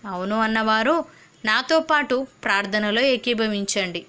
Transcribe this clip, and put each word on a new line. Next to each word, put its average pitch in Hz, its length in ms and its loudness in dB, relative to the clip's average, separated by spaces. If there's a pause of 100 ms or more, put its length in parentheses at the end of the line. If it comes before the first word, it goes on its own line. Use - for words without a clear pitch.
అవును 196 340 -2
అన్నవారు 220 640 2 (400)
నాతో 254 360 2
పాటు 294 460 0 (180)
ప్రార్థనలో 208 560 0
ఏకీభవించండి. 214 1080 -2